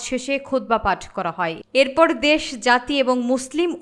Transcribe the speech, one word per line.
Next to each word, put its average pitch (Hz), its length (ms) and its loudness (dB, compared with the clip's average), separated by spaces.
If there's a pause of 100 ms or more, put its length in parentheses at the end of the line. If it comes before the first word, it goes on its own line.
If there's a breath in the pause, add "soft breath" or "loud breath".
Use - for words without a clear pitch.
শেষে 262 260 -2 (140)
খুতবা 226 380 0
পাঠ 185 140 0 (160)
করা 175 220 -4
হয়। 170 160 -2 (260)
এরপর 285 280 4 (200)
দেশ, 311 140 4 (240)
জাতি 247 280 2 (100)
এবং 254 120 2 (160)
মুসলিম 302 380 -2 (120)